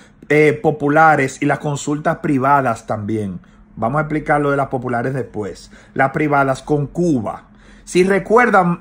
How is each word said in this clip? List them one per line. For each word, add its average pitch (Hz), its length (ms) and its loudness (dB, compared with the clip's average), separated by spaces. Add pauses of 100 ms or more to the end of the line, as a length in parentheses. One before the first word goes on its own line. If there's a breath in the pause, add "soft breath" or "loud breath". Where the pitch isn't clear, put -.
(300 loud breath)
eh, 147 320 4
populares 147 800 2
y 143 40 -2
las 143 140 0
consultas 151 600 -4
privadas 135 640 0
también. 104 540 -6 (360 soft breath)
Vamos 123 220 -4
a 156 60 2
explicar 151 360 -2
lo 143 120 0
de 139 40 0
las 139 120 -2
populares 123 480 -4
después. 104 560 -10 (240 loud breath)
Las 135 160 0
privadas 143 500 0
con 147 260 -2
Cuba. 139 600 -4 (340 loud breath)
Si 180 200 2
recuerdan, 196 760 2